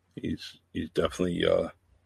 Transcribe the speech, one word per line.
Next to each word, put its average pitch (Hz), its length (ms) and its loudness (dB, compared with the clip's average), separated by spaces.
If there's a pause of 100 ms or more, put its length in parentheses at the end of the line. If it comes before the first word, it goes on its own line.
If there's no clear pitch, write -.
(140)
he's, - 440 -8 (140)
he's 82 180 -4
definitely, 87 560 0
uh, - 220 4 (380)